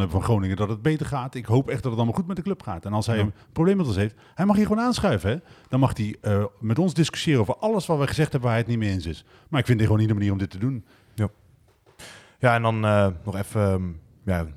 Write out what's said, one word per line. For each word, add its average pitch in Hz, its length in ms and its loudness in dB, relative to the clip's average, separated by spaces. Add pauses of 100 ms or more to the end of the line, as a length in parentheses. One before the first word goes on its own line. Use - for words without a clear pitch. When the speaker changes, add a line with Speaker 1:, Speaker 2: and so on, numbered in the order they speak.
Speaker 1:
hebben 90 160 0
van - 100 -6
Groningen, 95 260 0
dat 101 120 -2
het 107 140 -6
beter 156 240 -2
gaat. 135 280 -8
Ik 120 120 -10
hoop 135 220 2
echt 123 140 -4
dat 127 100 -4
het 113 80 -2
allemaal 117 180 0
goed 180 80 -4
met 190 100 -6
de - 60 -8
club - 200 -6
gaat. 87 220 -8
En 101 80 -6
als 107 140 0
hij 110 100 0
Speaker 2:
Ja. 104 60 2
Speaker 1:
een 101 100 -2 (200)
probleem 185 240 2
met 180 100 0
ons 101 100 0
heeft, 104 180 0 (200)
hij 185 120 0
mag 202 100 4
hier 208 100 4
gewoon 220 180 0
aanschuiven, 135 460 0
hè. 135 60 0 (320)
Dan 131 120 2
mag 123 160 2
hij, 107 240 -4
eh, 104 240 0 (160)
met 113 180 0
ons 170 160 0
discussiëren 151 460 2
over - 160 0
alles 214 300 -2
wat 160 120 0
we 139 80 0
gezegd - 260 0
hebben 127 180 0
waar 113 80 2
hij - 20 2
het 113 80 -4
niet 117 100 0
mee 104 160 0
eens 87 120 -4
is. 80 180 -8 (240)
Maar 143 120 -2
ik - 60 0
vind 120 120 4
dit 110 80 2
gewoon 107 160 4
niet 110 100 2
de 104 60 0
manier 101 140 0
om 98 60 0
dit 98 120 -4
te 95 80 -14
doen. 123 260 -4 (300)
Speaker 3:
Ja. 104 140 -2 (1080)
Ja, 120 160 4
en 117 80 2
dan, 113 220 0
eh, 104 240 4 (160)
nog 95 120 -6
even, 101 260 -2
ehm, 95 200 2 (420)
ja, 87 220 -2 (100)